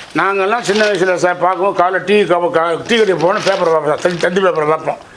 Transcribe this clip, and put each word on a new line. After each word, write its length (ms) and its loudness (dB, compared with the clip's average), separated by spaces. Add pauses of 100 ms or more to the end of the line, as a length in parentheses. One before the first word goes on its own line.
(160)
நாங்கெல்லாம் 440 0
சின்ன 240 0
வயசுல 300 0
சார் 240 0
பார்க்கும்போது 380 0
காலைல 280 0
டீ 180 2
கா-, 300 0
கா-, 340 0
டீ 120 2
கடைக்கு 260 2
போனோம், 200 0
பேப்பர் 280 0
பார்ப்போம் 140 0
சார், 140 0
தந்தி, 180 0
தந்தி 220 0
பேப்பரை 280 0
பார்ப்போம். 300 -2 (180)